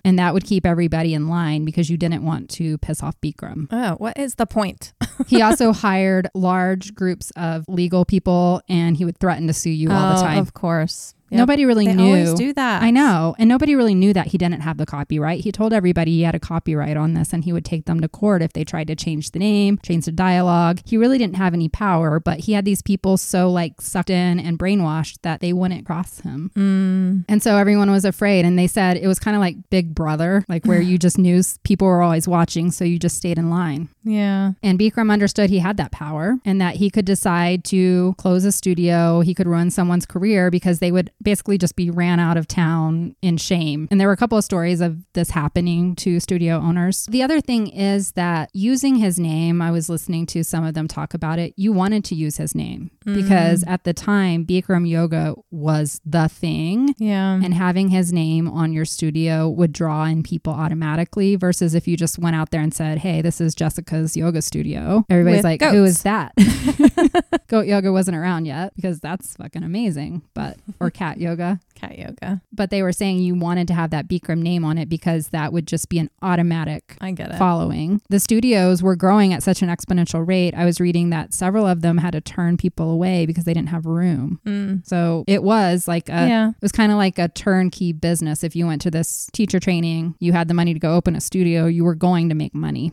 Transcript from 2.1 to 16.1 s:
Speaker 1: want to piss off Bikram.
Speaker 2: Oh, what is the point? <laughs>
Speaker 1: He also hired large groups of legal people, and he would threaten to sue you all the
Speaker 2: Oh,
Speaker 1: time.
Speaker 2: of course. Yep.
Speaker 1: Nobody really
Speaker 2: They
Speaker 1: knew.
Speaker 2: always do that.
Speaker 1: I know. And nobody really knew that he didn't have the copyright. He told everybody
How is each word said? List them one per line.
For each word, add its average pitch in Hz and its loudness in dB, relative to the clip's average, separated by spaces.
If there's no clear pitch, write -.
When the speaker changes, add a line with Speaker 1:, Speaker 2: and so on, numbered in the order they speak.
Speaker 1:
want - -4
to 156 -4
piss - -6
off 156 -8
Bikram. 151 -8
Speaker 2:
Oh, 220 -2
what 220 -8
is 277 -6
the 233 0
point? - -6
<laughs> - -2
Speaker 1:
He 233 6
also 220 4
hired 190 0
large 185 -2
groups 180 -4
of 165 -6
legal 180 2
people, 180 2
and 170 2
he 170 -2
would 170 -4
threaten 165 0
to 160 0
sue - -2
you 160 0
all 190 4
the 185 4
Speaker 2:
Oh, 185 2
Speaker 1:
time. 160 2
Speaker 2:
of - -2
course. 165 -4
Yep. 226 0
Speaker 1:
Nobody 277 4
really 220 4
Speaker 2:
They 190 4
Speaker 1:
knew. 185 6
Speaker 2:
always 175 6
do 254 0
that. 247 -2
Speaker 1:
I 226 4
know. 202 4
And 226 4
nobody 269 4
really 233 4
knew 190 4
that 185 0
he 185 -2
didn't 175 -2
have 156 -4
the 151 -2
copyright. 151 -4
He 214 -4
told 220 0
everybody 180 2